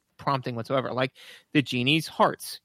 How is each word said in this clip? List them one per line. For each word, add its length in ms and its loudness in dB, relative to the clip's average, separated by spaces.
prompting 400 -2
whatsoever. 360 -2
Like 200 0
the 80 6
genie's 460 0
hearts, 560 0